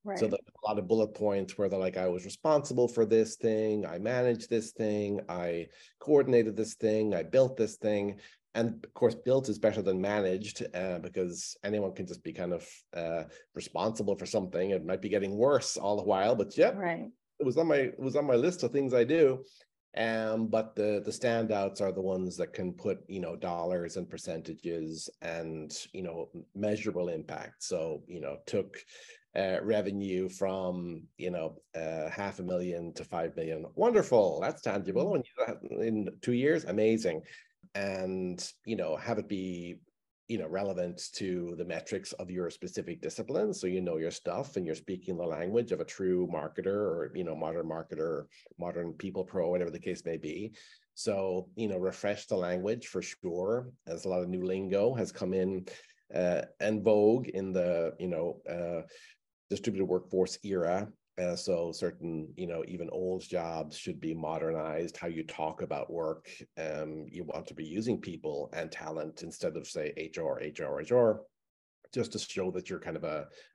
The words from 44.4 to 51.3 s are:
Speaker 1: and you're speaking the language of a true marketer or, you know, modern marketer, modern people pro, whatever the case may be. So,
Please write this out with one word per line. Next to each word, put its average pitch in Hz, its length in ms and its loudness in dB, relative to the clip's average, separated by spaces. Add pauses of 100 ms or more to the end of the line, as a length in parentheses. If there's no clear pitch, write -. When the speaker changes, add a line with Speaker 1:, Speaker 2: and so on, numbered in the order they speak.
Speaker 1:
and 92 100 -2
you're 80 80 -2
speaking 92 420 -6
the 85 100 -4
language 90 460 0
of 87 80 2
a 82 60 -4
true 90 480 2
marketer 78 340 -4
or, 95 460 0
you 90 100 -4
know, 80 120 -4
modern 80 320 -2
marketer, 80 580 -2 (320)
modern 87 360 -4
people 95 300 -4
pro, 90 260 -2
whatever 87 200 2
the 82 100 -8
case 90 260 -6
may 82 120 -2
be. 85 360 -8 (420)
So, 95 600 -2